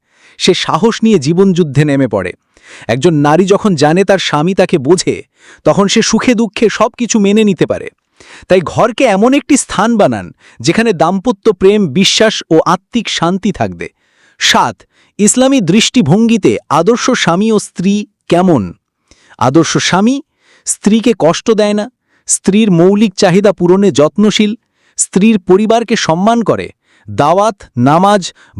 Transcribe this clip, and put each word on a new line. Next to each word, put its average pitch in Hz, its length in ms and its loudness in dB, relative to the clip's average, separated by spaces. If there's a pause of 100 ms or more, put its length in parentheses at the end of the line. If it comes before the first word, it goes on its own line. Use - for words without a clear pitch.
(380)
সে - 160 0
সাহস 170 500 -2
নিয়ে 220 160 2
জীবনযুদ্ধে 160 680 0
নেমে 139 220 0
পড়ে। 95 260 -4 (540)
একজন 135 260 0
নারী 151 320 2
যখন 196 300 0
জানে 156 280 2
তার 196 140 0
স্বামী 160 360 -2
তাকে 185 240 0
বোঝে, 139 460 -2 (400)
তখন 170 240 2
সে 220 140 0
সুখে 226 340 0
দুঃখে 214 340 -2
সব 226 280 -2
কিছু 233 220 -2
মেনে 202 240 0
নিতে 190 220 0
পারে। - 240 -6 (580)
তাই 185 140 2
ঘরকে 208 420 -2
এমন 226 300 2
একটি 285 240 0
স্থান 226 400 -2
বানান 113 340 -2 (280)
যেখানে 196 340 0
দাম্পত্য 190 600 -2
প্রেম, 196 340 2
বিশ্বাস 190 640 0
ও 160 160 2
আত্মিক 180 440 -4
শান্তি 185 420 -4
থাকবে। 90 380 -8 (500)
সাত, 156 420 -2 (360)
ইসলামী 254 440 2
দৃষ্টিভঙ্গিতে 196 960 0 (120)
আদর্শ 170 400 0
স্বামী 214 420 0
ও 208 80 0
স্ত্রী 202 460 -4 (220)
কেমন? 139 460 0 (640)
আদর্শ 139 400 0
স্বামী 214 440 0 (440)
স্ত্রীকে 220 540 0
কষ্ট 170 320 0
দেয় 208 220 0
না, 208 180 -4 (360)
স্ত্রীর 208 440 0
মৌলিক 190 420 2
চাহিদা 196 400 2
পূরণে 185 380 2
যত্নশীল, 208 640 0 (420)
স্ত্রীর 214 420 0
পরিবারকে 220 560 0
সম্মান 202 460 0
করে, 117 280 -4 (400)
দাওয়াত, 170 540 0 (140)
নামাজ, 170 560 2 (260)